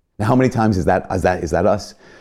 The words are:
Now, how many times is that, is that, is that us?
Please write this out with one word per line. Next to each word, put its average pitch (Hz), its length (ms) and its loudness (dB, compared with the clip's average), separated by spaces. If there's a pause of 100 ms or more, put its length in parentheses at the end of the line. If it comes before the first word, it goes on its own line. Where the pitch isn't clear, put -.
(180)
Now, 104 80 -4
how 123 100 2
many 127 140 2
times 110 280 0
is 82 80 -2
that, 95 260 2
is 92 100 -2
that, 90 220 0
is 78 80 -6
that 85 140 0
us? 101 280 -2 (280)